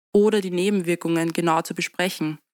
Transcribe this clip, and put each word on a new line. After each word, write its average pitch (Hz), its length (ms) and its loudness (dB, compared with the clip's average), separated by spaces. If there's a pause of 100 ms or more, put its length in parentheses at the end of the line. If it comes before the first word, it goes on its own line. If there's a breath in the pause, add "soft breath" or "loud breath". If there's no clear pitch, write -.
(140)
oder 208 260 4
die 185 100 -6
Nebenwirkungen 175 840 0
genau 165 300 0
zu 165 120 -8
besprechen. 165 640 -4 (160)